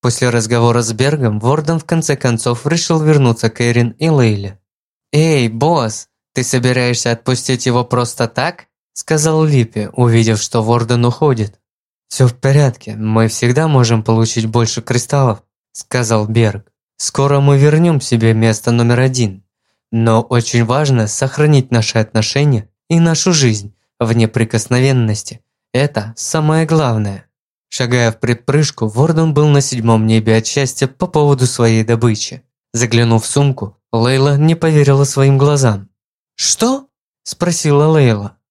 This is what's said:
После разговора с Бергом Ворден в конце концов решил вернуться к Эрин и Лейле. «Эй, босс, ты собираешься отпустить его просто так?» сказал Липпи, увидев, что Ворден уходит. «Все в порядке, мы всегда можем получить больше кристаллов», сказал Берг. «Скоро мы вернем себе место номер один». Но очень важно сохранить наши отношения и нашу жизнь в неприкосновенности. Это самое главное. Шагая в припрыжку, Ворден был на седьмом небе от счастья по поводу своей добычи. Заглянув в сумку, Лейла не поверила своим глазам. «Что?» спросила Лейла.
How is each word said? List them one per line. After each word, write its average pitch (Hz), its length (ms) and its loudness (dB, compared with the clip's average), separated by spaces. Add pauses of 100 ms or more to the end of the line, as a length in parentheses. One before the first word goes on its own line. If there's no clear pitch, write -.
После 123 280 -2
разговора 117 520 0
с 113 100 -4
Бергом 123 480 -2
Ворден 147 400 -2
в - 60 -16
конце 156 320 -2
концов 120 500 -2
решил 165 340 -2
вернуться 139 480 2
к - 120 -8
Эрин 120 380 0
и 160 100 0
Лейле. 107 500 0 (540)
«Эй, 147 340 2
босс, 117 640 -2 (240)
ты 127 100 -4
собираешься 123 680 -2
отпустить 123 560 -4
его 120 180 0
просто 120 420 -4
так?» 156 380 -6 (280)
сказал 156 520 -2
Липпи, 117 480 -2
увидев, 113 480 2
что 113 220 -2
Ворден 120 420 0
уходит. 120 540 -2 (480)
«Все - 200 0
в 117 60 0
порядке, 135 600 0
мы 110 320 0
всегда 123 400 0
можем 117 360 2
получить 113 440 0
больше 113 340 -2
кристаллов», 120 600 -2 (280)
сказал 113 560 -4
Берг. 107 440 -2 (260)
«Скоро 139 440 0
мы 139 180 4
вернем 156 420 2
себе 113 320 0
место 110 380 0
номер 120 300 2
один». 120 420 -2 (500)
Но 113 280 2
очень 120 440 0
важно 127 420 0
сохранить 143 640 0
наши 117 280 0
отношения 113 680 -2 (220)
и 165 100 2
нашу 165 320 2
жизнь 110 420 0 (260)
в 113 140 0
неприкосновенности. 117 1300 -2 (320)
Это 123 440 -2
самое 156 480 0
главное. 113 640 -2 (420)
Шагая 120 420 0
в - 80 -10
припрыжку, 135 680 -2
Ворден 156 460 0
был 147 140 2
на 143 140 4
седьмом 113 440 0
небе 110 320 2
от 110 80 -2
счастья 139 420 -2
по - 200 -6
поводу 143 400 2
своей 113 360 0
добычи. 113 600 -2 (300)
Заглянув 117 500 0
в - 40 -10
сумку, 135 500 -2 (140)
Лейла 131 460 0
не 160 180 2
поверила 147 500 2
своим 135 320 2
глазам. 135 520 0 (460)
«Что?» 269 520 -2 (360)
спросила 156 640 0
Лейла. 120 500 0 (140)